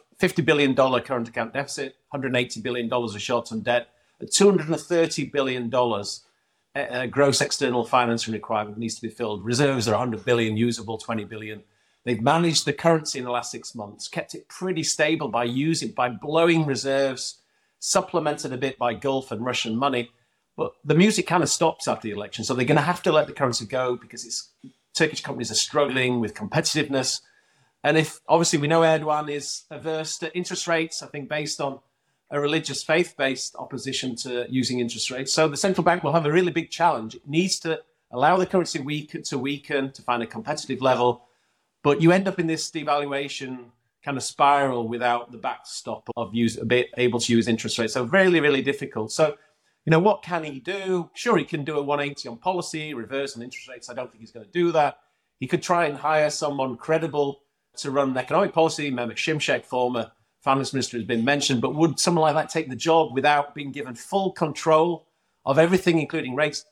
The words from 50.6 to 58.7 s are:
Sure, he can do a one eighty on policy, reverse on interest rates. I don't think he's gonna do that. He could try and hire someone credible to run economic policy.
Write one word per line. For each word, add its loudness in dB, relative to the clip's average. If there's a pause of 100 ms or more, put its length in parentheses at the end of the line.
Sure, 2
he 0
can -6
do -4
a 0
one 0
eighty -6
on -12
policy, -6
reverse -8
on -12
interest -16
rates. -18
I -14
don't -10
think -20
he's -20
gonna -18
do 0
that. 2 (420)
He -6
could -2
try 2
and -2
hire 2
someone -4
credible -2 (320)
to -8
run 0
economic 2
policy. 0